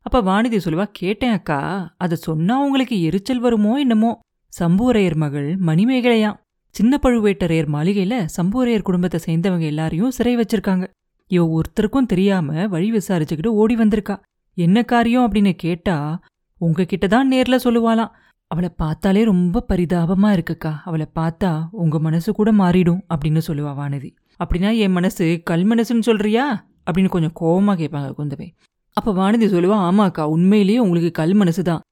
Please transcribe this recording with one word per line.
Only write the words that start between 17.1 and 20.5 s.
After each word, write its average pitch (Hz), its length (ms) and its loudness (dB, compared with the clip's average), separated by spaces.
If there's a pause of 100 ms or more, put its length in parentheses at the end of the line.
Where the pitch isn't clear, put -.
நேர்ல 254 320 2
சொல்லுவாளாம். 226 440 2 (380)
அவளை 175 300 -4
பார்த்தாலே 190 480 0
ரொம்ப 180 440 2
பரிதாபமா 180 680 2
இருக்குக்கா. 160 360 -6 (100)